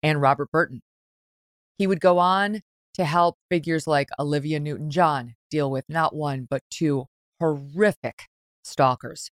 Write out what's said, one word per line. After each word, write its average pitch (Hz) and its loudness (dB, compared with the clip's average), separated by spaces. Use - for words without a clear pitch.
and 151 0
Robert 139 2
Burton. 143 -2
He 190 0
would 185 0
go 180 6
on 196 0
to 185 0
help 170 2
figures 165 -2
like 143 2
Olivia 147 -2
Newton-John 147 0
deal 147 0
with 135 -4
not 160 0
one, 139 -4
but 135 -4
two 139 -2
horrific 151 -2
stalkers. - -2